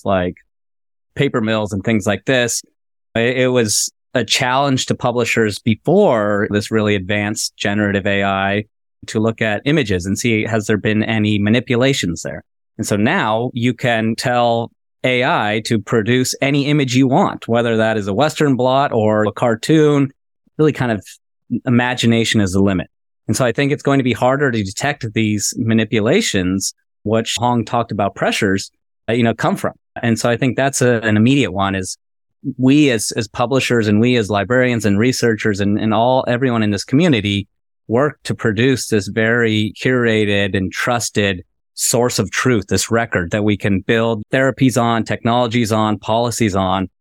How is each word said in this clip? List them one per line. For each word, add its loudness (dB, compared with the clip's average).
like, -2
paper 0
mills -2
and -6
things 0
like -2
this. 0
It, 0
it 2
was 0
a 0
challenge 0
to -2
publishers -2
before 2
this -2
really 2
advanced -4
generative -2
A 0
I 0
to -4
look -2
at -2
images 0
and -4
see, 0
has -2
there 0
been 0
any 0
manipulations 0
there? -10
And -4
so 0
now 0
you -2
can 0
tell 0
A 2
I 0
to 0
produce 0
any 0
image 0
you 4
want, 0
whether 2
that 2
is -6
a -2
Western 2
blot 0
or 2
a -2
cartoon. 2
Really 4
kind -2
of -6
imagination 2
is 0
the 2
limit. 0
And -2
so 0
I 0
think 0
it's -4
going 2
to 0
be 0
harder 0
to -2
detect -6
these -2
manipulations, 0
which -2
Hong 0
talked -4
about -2
pressures, -2
uh, 0
you 2
know, 2
come -2
from. -4
And 0
so 0
I 0
think -2
that's 0
a, 2
an 0
immediate 4
one, -2
is -6
we 4
as, -2
as -4
publishers 0
and 4
we 4
as 0
librarians 0
and 2
researchers 0
and, 0
and 0
all, 2
everyone 0
in 0
this -2
community 0
work -2
to -4
produce 0
this 0
very 0
curated 2
and -2
trusted -2
source -2
of 0
truth, 0
this -2
record -2
that 0
we 2
can 0
build 0
therapies 2
on, 0
technologies 0
on, 0
policies -2
on. 0